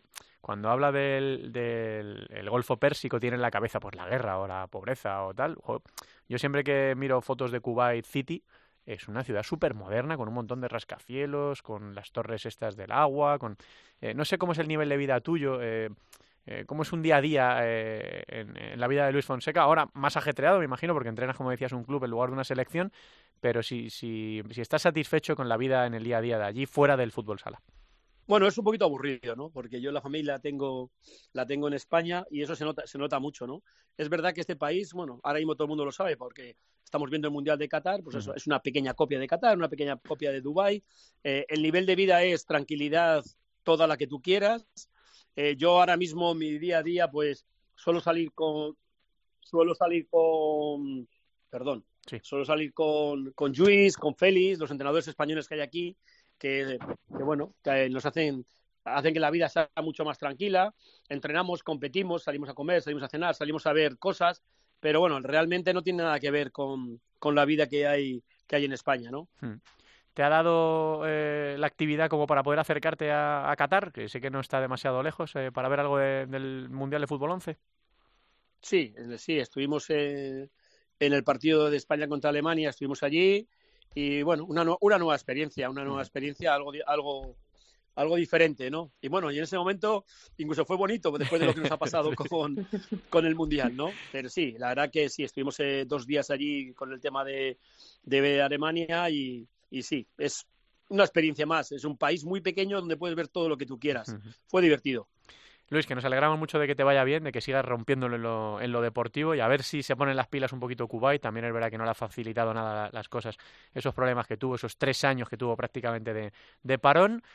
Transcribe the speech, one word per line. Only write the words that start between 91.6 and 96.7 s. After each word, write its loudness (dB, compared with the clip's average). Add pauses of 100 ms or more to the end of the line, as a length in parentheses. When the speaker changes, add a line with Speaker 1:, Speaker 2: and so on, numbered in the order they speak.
Speaker 2:
ha -2
pasado 0
Speaker 1:
<laughs> -2
Sí. -6
Speaker 2:
con, -2 (420)
con 4
el 2
Mundial, 0
¿no? -4 (220)
Pero -6
sí, -2
la -4
verdad 0
que 2
sí, -8
estuvimos, -4
eh, 0
dos -4
días 0
allí -4